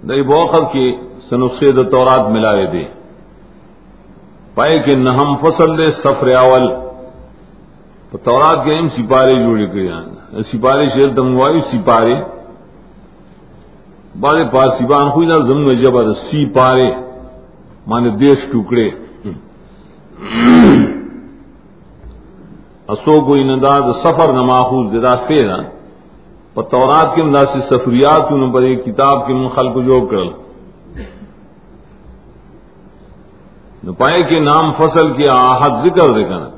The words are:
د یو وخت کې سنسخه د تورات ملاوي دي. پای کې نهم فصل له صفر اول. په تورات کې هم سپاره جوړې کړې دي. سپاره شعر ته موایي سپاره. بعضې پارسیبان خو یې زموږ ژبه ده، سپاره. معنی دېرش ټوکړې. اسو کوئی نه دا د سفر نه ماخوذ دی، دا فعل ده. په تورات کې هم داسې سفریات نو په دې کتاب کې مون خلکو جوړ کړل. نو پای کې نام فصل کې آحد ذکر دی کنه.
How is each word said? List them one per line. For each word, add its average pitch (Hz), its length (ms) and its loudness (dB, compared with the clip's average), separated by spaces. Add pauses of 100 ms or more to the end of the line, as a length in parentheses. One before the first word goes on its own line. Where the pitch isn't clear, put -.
د - 40 -6
یو 139 140 0
وخت 156 480 0
کې 127 220 -2 (340)
سنسخه 127 420 0
د 131 180 0
تورات 127 400 2
ملاوي 107 380 0
دي. 85 180 -6 (1700)
پای 147 240 0
کې 139 100 -2
نهم 135 460 0
فصل 160 460 0
له 156 80 2
صفر 135 380 -2
اول. 127 400 4 (1400)
په 120 60 -14
تورات 147 480 2
کې 151 140 -2
هم 165 100 -4
سپاره 131 440 2
جوړې 117 380 0
کړې 95 160 -4
دي. 85 560 -12
سپاره 131 460 0
شعر 135 260 2
ته 131 60 0
موایي 131 400 0
سپاره. 117 640 0 (1900)
بعضې 151 320 0
پارسیبان 131 580 0
خو 156 140 0
یې 165 220 2
زموږ 139 280 0
ژبه 120 300 2
ده، 107 100 -2
سپاره. 127 800 0 (920)
معنی 117 240 -2
دېرش 135 400 0
ټوکړې. 113 380 -2 (4000)
اسو 151 340 2
کوئی 139 220 2
نه 135 140 0
دا 139 220 2
د 123 120 -2
سفر 151 420 0
نه 127 100 0
ماخوذ 127 480 0
دی، 117 80 -2
دا 123 160 2
فعل 135 320 0
ده. 90 180 -6 (880)
په 113 60 -6
تورات 139 540 2
کې 165 60 0
هم 151 120 0
داسې 139 260 2
سفریات 139 720 0
نو 135 200 0
په 127 80 0
دې 127 160 0
کتاب 135 520 -2
کې 131 60 -4
مون 127 140 -4
خلکو 123 340 -4
جوړ 123 300 2
کړل. 92 180 -4 (3500)
نو 92 100 -10
پای 151 300 0
کې 160 160 0
نام 151 320 0
فصل 160 420 0
کې 143 140 0
آحد 127 440 2 (120)
ذکر 170 280 2
دی 107 120 0
کنه. 85 340 -8